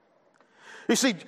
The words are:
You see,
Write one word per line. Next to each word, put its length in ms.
You 80
see, 200